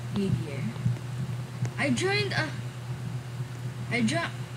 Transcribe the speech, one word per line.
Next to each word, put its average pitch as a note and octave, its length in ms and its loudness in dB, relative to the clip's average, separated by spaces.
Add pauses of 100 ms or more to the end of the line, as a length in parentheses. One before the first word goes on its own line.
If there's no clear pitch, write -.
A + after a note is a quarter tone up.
(140)
grade G3 180 4 (160)
year. - 160 -2 (1120)
I D4 120 4
joined G4 420 4
a... D4+ 160 2 (1400)
I A#3+ 120 2
jo-, D#4 280 4 (260)